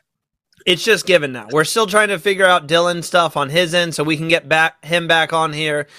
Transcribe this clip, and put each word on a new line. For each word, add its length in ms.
it's 180
just 220
given 260
now. 200
We're 140
still 220
trying 220
to 100
figure 260
out 220
Dylan 360
stuff 340
on 120
his 240
end 220
so 80
we 140
can 100
get 220
back, 340
him 240
back 240
on 220
here 340